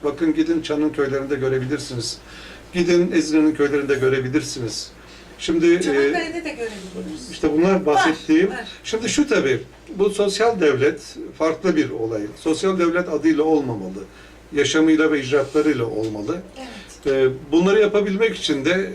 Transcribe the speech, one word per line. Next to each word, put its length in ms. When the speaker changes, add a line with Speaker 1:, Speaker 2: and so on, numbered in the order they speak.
Speaker 1:
Bakın 320
gidin 260
Çan'ın 280
köylerinde 460
görebilirsiniz. 800
Gidin 380
Ezine'nin 440
köylerinde 400
görebilirsiniz. 960
Şimdi, 340
e, 80
Speaker 2:
Çanakkale'de 640
de 40
görebiliriz. 840
Speaker 1:
işte 220
bunlar 320
bahsettiğim. 640
Speaker 2:
Var, 80
var. 100
Speaker 1:
Şimdi 260
şu 180
tabii, 320
bu 140
sosyal 520
devlet 400
farklı 380
bir 140
olay. 320
Sosyal 400
devlet 300
adıyla 340
olmamalı. 600
Yaşamıyla 580
ve 100
icraatlarıyla 640
olmalı. 560
Speaker 2:
Evet. 580
Speaker 1:
E, 140
bunları 280
yapabilmek 580
için 280
de, 280